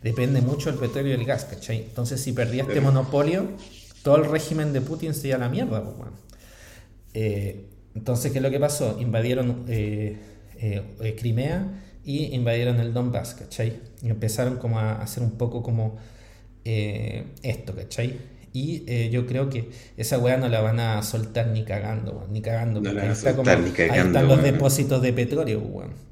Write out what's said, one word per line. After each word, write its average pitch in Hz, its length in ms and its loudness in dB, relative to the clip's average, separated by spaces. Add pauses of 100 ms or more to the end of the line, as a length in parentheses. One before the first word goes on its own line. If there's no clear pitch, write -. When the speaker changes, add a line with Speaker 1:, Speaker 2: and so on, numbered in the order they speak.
Speaker 1:
depende 123 400 2
mucho 120 280 0
del 127 80 -4
petróleo 139 380 0
y 120 40 0
el 113 60 -2
gas, 127 200 -2
¿cachai? - 320 -6
Entonces, 120 420 -4
si 131 120 -4
perdía 123 300 0
este 135 120 -2
Speaker 2:
Claro. 135 180 4
Speaker 1:
monopolio, 147 560 2 (540)
todo 147 140 8
el 156 100 6
régimen 156 460 0
de 131 80 2
Putin 160 340 -4
se - 140 -4
iba 131 80 2
a 123 40 0
la 120 80 0
mierda, 127 340 0
pues, - 160 -10
weón. - 140 -12 (1000)
Eh, 101 520 -2 (280)
entonces, 117 380 -2
¿qué 135 60 -2
es 131 40 0
lo 135 80 2
que 139 100 0
pasó? 127 400 0
Invadieron, 120 680 0
eh, 107 480 -2 (420)
eh, 104 240 -2 (180)
eh, 110 180 -4
Crimea 143 500 -2 (360)
y 143 300 -4
invadieron 120 460 2
el 117 140 -2
Donbass, 123 400 -2
¿cachai? - 400 -6 (280)
Y 120 60 -2
empezaron 113 480 0
como 113 220 -2
a 110 240 0
hacer 117 200 -6
un 117 100 0
poco 120 300 -4
como, 110 340 -2 (680)
eh, 107 600 -2 (180)
esto, - 320 -4
¿cachai? 117 440 -4 (340)
Y, 147 340 -4
eh, 117 240 0
yo 123 160 0
creo 131 240 0
que 117 200 -4 (260)
esa 123 220 0
weá 123 180 4
no 131 120 2
la 113 120 2
van 110 200 4
a 110 220 0
soltar 113 460 -2
ni 110 160 0
cagando, 107 480 -4
weón, 95 200 -8
ni 110 100 -4
cagando, 113 380 0
Speaker 2:
No 101 120 0
la - 0 -
Speaker 1:
porque 101 80 -2
Speaker 2:
van 98 40 0
Speaker 1:
ahí 107 60 2
Speaker 2:
a - 20 2
Speaker 1:
está 127 240 2
como, 127 140 4
Speaker 2:
soltar 85 100 8
ni 87 60 0
Speaker 1:
ahí 87 60 0
están 85 160 2
Speaker 2:
cagando, 90 340 4
Speaker 1:
los 135 60 6
Speaker 2:
weón. 135 140 8
Speaker 1:
depósitos 135 600 4
de 127 100 4
petróleo, 123 480 0
weón. 95 300 -8 (220)